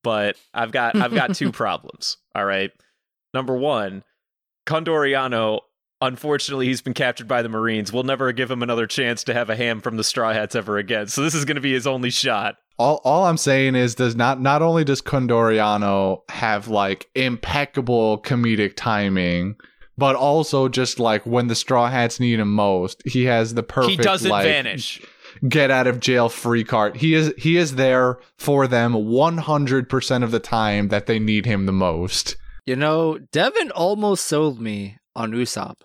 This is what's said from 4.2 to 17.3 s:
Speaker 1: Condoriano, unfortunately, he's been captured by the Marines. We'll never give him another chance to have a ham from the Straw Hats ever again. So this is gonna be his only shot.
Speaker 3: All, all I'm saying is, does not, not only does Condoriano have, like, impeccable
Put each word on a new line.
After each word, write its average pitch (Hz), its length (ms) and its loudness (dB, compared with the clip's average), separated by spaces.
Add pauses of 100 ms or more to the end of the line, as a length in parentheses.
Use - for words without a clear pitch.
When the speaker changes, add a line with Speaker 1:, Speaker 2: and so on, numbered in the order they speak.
Speaker 1:
Condoriano, 135 960 0 (400)
unfortunately, 131 680 -2
he's 127 140 -2
been 127 120 -6
captured 123 340 -4
by 123 140 0
the 117 80 -4
Marines. 110 420 -2
We'll 123 120 -2
never 131 280 -2
give 120 180 -4
him 120 140 -4
another 117 240 -2
chance 120 380 -4
to 120 80 -2
have 120 160 -2
a 110 80 -2
ham 117 240 -2
from 113 160 -6
the 110 60 -2
Straw 113 280 -2
Hats 107 240 -2
ever 104 220 -2
again. 104 300 -2
So 139 140 -4
this 156 140 -2
is 147 80 -2
gonna 147 160 -2
be 135 140 -2
his 127 140 -2
only 127 220 -2
shot. 113 460 -2 (240)
Speaker 3:
All, 143 240 2
all 160 220 4
I'm 165 120 2
saying 135 380 2
is, 123 200 0
does 120 200 0
not, 127 240 2
not 143 220 2
only 165 240 2
does 139 160 0
Condoriano 107 1300 2
have, 107 400 -2
like, 98 460 0
impeccable 120 1040 0